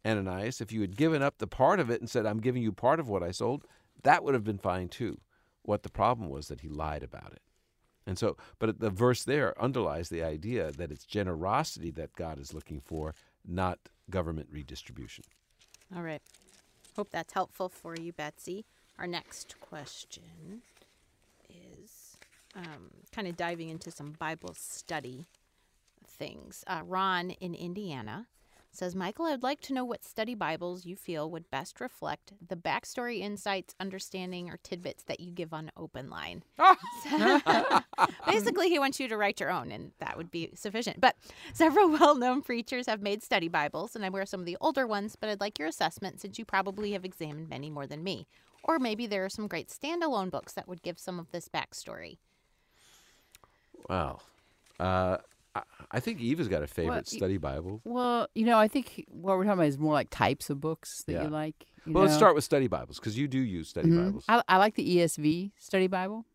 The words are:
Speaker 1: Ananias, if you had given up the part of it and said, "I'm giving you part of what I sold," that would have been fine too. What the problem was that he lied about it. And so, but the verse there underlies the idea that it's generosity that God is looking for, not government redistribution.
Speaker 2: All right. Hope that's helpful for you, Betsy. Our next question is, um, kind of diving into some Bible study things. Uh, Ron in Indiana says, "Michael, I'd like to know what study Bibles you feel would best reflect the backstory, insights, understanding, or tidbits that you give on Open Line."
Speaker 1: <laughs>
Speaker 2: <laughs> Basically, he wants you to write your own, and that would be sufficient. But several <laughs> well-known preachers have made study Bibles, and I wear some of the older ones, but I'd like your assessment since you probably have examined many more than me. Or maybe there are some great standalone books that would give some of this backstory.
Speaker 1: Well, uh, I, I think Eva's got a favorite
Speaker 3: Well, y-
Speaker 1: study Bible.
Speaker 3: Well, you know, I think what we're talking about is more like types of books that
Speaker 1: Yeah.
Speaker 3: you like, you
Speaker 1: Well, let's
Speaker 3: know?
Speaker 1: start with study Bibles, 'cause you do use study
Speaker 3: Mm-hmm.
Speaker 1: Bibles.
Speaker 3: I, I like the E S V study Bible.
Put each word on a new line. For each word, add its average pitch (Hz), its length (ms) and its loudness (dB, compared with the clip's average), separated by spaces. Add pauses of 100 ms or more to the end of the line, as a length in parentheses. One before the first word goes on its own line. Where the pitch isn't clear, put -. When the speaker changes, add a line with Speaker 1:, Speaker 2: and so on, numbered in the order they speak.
Speaker 1:
Ananias, 101 560 -2
if 107 100 -8
you 110 120 -4
had 95 140 -4
given 156 260 4
up 143 160 0
the 104 100 -4
part 170 320 6
of 120 100 2
it 117 100 0
and 117 80 -8
said, 113 160 0
"I'm 107 160 0
giving 123 220 0
you 110 80 2
part 139 300 2
of 131 80 -6
what 95 160 -2
I 90 80 -4
sold," 120 340 -4 (380)
that 156 180 6
would 139 120 2
have 110 100 2
been 104 140 -2
fine 92 300 -2
too. 107 300 -6 (440)
What 104 200 0
the - 80 -10
problem 110 380 0
was 71 180 -8
that 65 140 -10
he 78 80 -12
lied 76 340 -4
about - 300 -14
it. - 100 -20 (640)
And 95 100 -4
so, 104 200 0 (240)
but 110 180 0
the 110 120 0
verse 120 340 4
there 131 360 0
underlies 95 480 0
the 82 140 -4
idea 80 480 -2
that 73 220 -8
it's - 120 -16
generosity 92 880 -2
that 78 220 -10
God 80 240 -6
is 69 160 -14
looking 76 260 -10
for, 78 360 -8 (280)
not 90 360 -2 (280)
government 82 440 -2
redistribution. 64 720 -14 (720)
Speaker 2:
All 175 80 -8
right. 156 180 -8 (720)
Hope 208 160 -6
that's - 220 -8
helpful 185 360 -2
for 165 280 -12
you, 170 160 -10
Betsy. 170 520 -10 (360)
Our 170 80 -8
next - 500 -12
question 165 1040 -18 (880)
is, - 680 -20 (380)
um, 160 360 -14 (220)
kind 208 160 -6
of 170 80 -6
diving 170 340 -6
into 165 200 -12
some 147 220 -14
Bible 160 420 -8
study 135 720 -10 (800)
things. - 600 -14
Uh, 170 160 -6
Ron 185 460 -2
in 175 240 -10
Indiana 170 720 -10 (460)
says, 180 220 -8
"Michael, 190 320 -6
I'd 269 160 -2
like 277 200 -4
to - 100 -8
know 254 140 -2
what - 180 -8
study 233 300 -6
Bibles 175 500 -4
you 180 120 -12
feel 160 340 -6
would 165 200 -12
best 139 300 -8
reflect 160 520 -8 (140)
the 180 100 -6
backstory, 240 640 -4
insights, 202 600 -4
understanding, 185 720 -8
or 160 80 -12
tidbits - 460 -10
that - 160 -6
you 175 120 -14
give 170 220 -8
on 156 220 -8
Open 135 340 -12
Line." 82 320 -10 (160)
Speaker 1:
<laughs> 370 180 10 (300)
Speaker 2:
<laughs> - 1200 4
Basically, 392 420 4
he 339 100 4
wants 277 220 0
you 262 80 -2
to 220 80 -2
write 208 240 0
your 165 100 -2
own, 151 200 -4
and 147 280 -12
that - 180 -6
would 175 140 -10
be 165 240 -6
sufficient. 214 460 -6
But - 160 6 (380)
several 330 360 8
<laughs> 302 80 4
well-known 254 440 6
preachers 247 440 -4
have 220 140 -2
made 208 220 -2
study 175 260 2
Bibles, 160 480 -2
and 214 80 -4
I 190 60 -2
wear 196 160 -2
some 190 140 -8
of 175 60 -8
the 175 140 -6
older 277 260 2
ones, 208 300 -4
but 214 140 -6
I'd 202 100 -4
like 208 180 -4
your 302 100 -4
assessment - 520 -4
since 196 180 -12
you 226 60 -10
probably 196 480 -2
have 185 120 -4
examined 160 440 -10
many 143 220 -10
more 143 160 -8
than 147 160 -10
me. 175 240 -6 (380)
Or 330 140 2
maybe 233 280 0
there 196 180 -2
are 196 60 -4
some 214 160 -6
great 165 220 -6
standalone 277 600 -2
books - 240 -6
that - 140 -8
would 180 140 -12
give 175 160 -8
some 180 220 -8
of 170 100 -14
this 170 180 -10
backstory. - 720 -8 (1700)
Speaker 1:
Well, 82 340 -2 (580)
uh, 92 380 2 (360)
I, - 80 -4 (300)
I 123 80 0
think 202 200 -6
Eva's 127 280 0
got 80 160 2
a - 20 -4
favorite 82 240 -2
Speaker 3:
Well, 247 60 0 (160)
y- - 60 -6
Speaker 1:
study 95 200 2
Bible. 82 460 -4
Speaker 3:
Well, 240 500 0
you 220 100 2
know, 233 140 8
I 214 80 10
think - 420 -2
what 190 280 0
we're - 80 2
talking 202 160 4
about 151 80 8
is 139 100 0
more 151 140 4
like 135 180 2
types - 400 2
of 139 100 -2
books - 440 -6
that - 80 -4
Speaker 1:
Yeah. 160 120 0
Speaker 3:
you 151 40 -2
like, 156 380 -6 (180)
you 160 80 -4
Speaker 1:
Well, 180 100 8
let's 165 120 10
Speaker 3:
know? 202 40 6
Speaker 1:
start 196 160 12
with 147 100 4
study 139 220 4
Bibles, 80 320 -2
'cause 110 180 -4
you 143 120 0
do 131 100 0
use 92 300 -2
study - 200 2
Speaker 3:
Mm-hmm. 170 180 6
Speaker 1:
Bibles. 202 220 -4
Speaker 3:
I, 233 200 8
I 185 80 8
like 208 180 6
the - 220 0
E 175 40 8
S 170 160 4
V 165 400 2
study 185 300 2
Bible. 190 380 -2 (100)